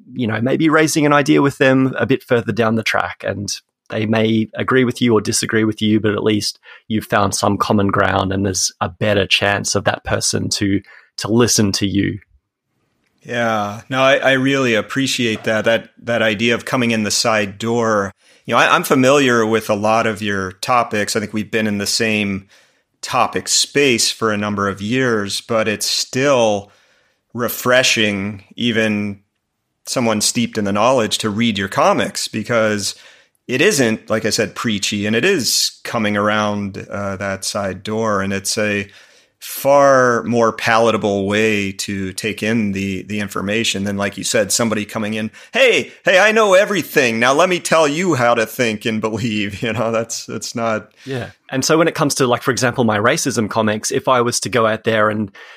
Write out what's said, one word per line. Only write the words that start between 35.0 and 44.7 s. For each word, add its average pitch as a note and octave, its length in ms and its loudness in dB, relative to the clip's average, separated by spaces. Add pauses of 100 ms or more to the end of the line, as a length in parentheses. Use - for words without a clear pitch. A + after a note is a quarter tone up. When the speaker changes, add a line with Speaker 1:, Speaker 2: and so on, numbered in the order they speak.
Speaker 2:
and G#2+ 80 0
it B2 100 0
is F3 600 0
coming G#2 320 -2
around, G#2 760 -2
uh, G2 260 -6
that G2 280 -8
side G2 400 -6
door, A2 360 -2
and G2 120 -2
it's G2 260 -4
a G2+ 320 -2 (520)
far C3+ 800 4
more A2+ 300 2
palatable G#2+ 720 2
way G#2 460 0
to G2 400 -6
take G#2 320 -6
in A2 260 0
the, G2 320 -4
the G#2 160 -8
information G2+ 640 -4
than, G2+ 140 -4
like G2+ 200 -4
you G#2 60 -10
said, G2+ 300 0
somebody G#2+ 320 0